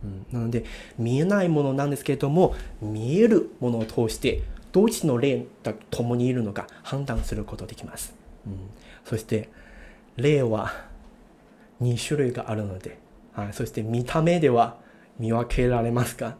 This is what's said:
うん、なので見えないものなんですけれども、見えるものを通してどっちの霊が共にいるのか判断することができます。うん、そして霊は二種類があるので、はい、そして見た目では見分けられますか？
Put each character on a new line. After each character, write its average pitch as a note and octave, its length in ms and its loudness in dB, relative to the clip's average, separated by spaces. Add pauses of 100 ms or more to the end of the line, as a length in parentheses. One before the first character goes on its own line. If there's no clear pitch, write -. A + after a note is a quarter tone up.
う G#2+ 40 -8
ん、 F#2+ 240 -10
な B2 80 -4
の A2+ 100 -2
で A#2 160 -2 (320)
見 A#2+ 220 0
え D#3+ 60 4
な G3 180 4
い F3 60 2
も D3+ 140 4
の C3+ 100 0
な C#3 120 0
ん D3 40 0
で C#3 60 0
す - 80 -10
け C#3+ 100 0
れ C#3 40 0
ど C#3+ 120 0
も、 E3 260 6 (260)
見 A2 360 -2
え A3+ 100 8
る G#3+ 240 4 (100)
も B2 80 2
の A#2 100 0
を A2+ 60 -2
通 A2+ 240 0
し - 80 -8
て - 260 0 (300)
ど G3 120 6
っ A#3+ 40 4
ち - 180 -2
の B2+ 100 4
霊 B2+ 280 2 (180)
が G#2+ 100 -4 (160)
共 A#2+ 280 0
に B2 100 2
い C3 60 2
る B2 100 0
の G2+ 80 -4
か - 160 -8 (160)
判 C#3 220 -6
断 A#2+ 180 -2
す - 100 -6
る G#2+ 120 -4
こ - 100 -10
と - 80 -12
が F2+ 60 -12
で - 60 -16
き - 100 -16
ま - 120 -14
す。 - 160 -12 (320)
う G#2+ 40 -10
ん、 F#2+ 200 -10 (360)
そ A2+ 120 -4
し - 60 -6
て G#2+ 260 -4 (680)
霊 C#3 260 4
は G#2+ 280 0 (1080)
二 A#2+ 180 0
種 D3 200 -4
類 C3 160 2
が - 180 -8
あ G#2+ 40 -2
る G#2+ 100 -4
の F#2+ 140 -8
で、 - 200 -14 (340)
は G#2 120 -6
い、 G2+ 80 -8
そ A#2+ 120 -4
し - 60 -10
て A#2 100 -4
見 A2+ 220 -2
た D#3+ 180 0
目 E3+ 200 4
で C#3+ 80 6
は A#2 280 4 (400)
見 A2+ 140 -2
分 A#2+ 240 0
け B2 120 4
ら A#2+ 140 2
れ A#2 100 0
ま B2 140 2
す - 120 -8
か？ A#2 220 -8